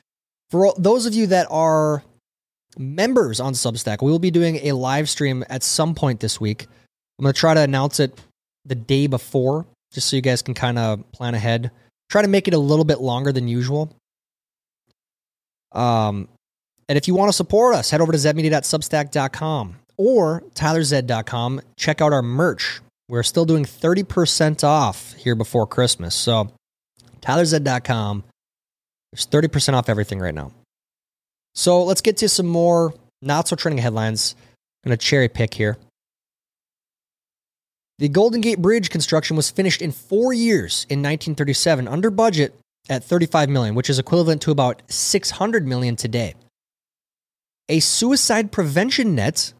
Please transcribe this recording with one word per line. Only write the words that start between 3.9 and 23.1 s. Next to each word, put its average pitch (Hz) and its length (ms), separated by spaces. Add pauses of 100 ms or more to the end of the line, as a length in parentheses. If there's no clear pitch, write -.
we 135 80
will 165 100
be 180 120
doing 165 260 (100)
a 143 40
live 135 380
stream 131 400
at 127 140
some 165 300
point 131 280
this - 180
week. 107 280 (520)
I'm 131 40
gonna 139 100
try 160 200
to 156 60
announce 139 400
it 135 180 (460)
the 131 120
day 135 320
before, 135 580 (280)
just - 140
so - 80
you 135 60
guys 127 200
can - 120
kinda 117 460 (120)
plan 120 240
ahead. 117 360 (380)
Try 208 120
to 208 80
make 196 180
it 180 60
a 165 40
little 151 280
bit 143 160
longer 131 320
than 123 160
usual. 135 440 (1800)
Um, 110 560 (580)
and 143 100
if 147 120
you 180 60
wanna 196 180
support 220 420
us, 120 140
head 151 100
over 160 140
to 156 40
zedmedia 151 340
dot 147 120
substack 151 480
dot 135 220
com 135 420 (220)
or 190 460 (100)
tyler 156 300
zed 135 240
dot 113 180
com. 123 340 (160)
Check - 240
out 151 140
our 135 80
merch. 127 580 (300)
We're 120 140